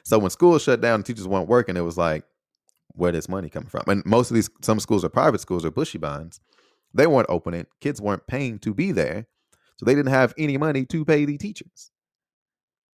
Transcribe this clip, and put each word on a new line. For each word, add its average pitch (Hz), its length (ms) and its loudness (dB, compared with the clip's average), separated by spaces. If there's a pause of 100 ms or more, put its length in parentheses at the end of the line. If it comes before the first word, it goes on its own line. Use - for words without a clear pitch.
So - 140 4
when 98 140 2
schools 175 320 4
shut 120 180 2
down 117 140 2
and 101 100 -2
teachers 107 220 -10
weren't 92 200 -2
working, 107 300 2
it 87 40 -2
was 85 160 -4
like, 80 280 0 (680)
"Where 87 180 0
this 82 180 -4
money 92 180 -6
coming - 220 -12
from?" - 180 -8
And 101 180 0
most 117 260 4
of 117 40 0
these, 110 140 2 (120)
some 110 180 0
schools 101 260 0
are 82 40 -2
private 127 300 2
schools 87 240 -6
or 82 80 -4
bushibans. 78 680 -8 (540)
They 131 120 4
weren't 139 240 4
opening. 87 380 -4 (120)
Kids 139 220 -6
weren't 104 260 -4
paying 127 320 -6
to 110 140 -4
be 160 180 -2
there. 85 360 -4 (500)
So - 80 -6
they 120 80 6
didn't 143 180 0
have 131 260 2
any 147 200 -2
money 143 300 -2
to 156 180 -4
pay 151 200 2
the 147 120 -4
teachers. - 540 -14 (1080)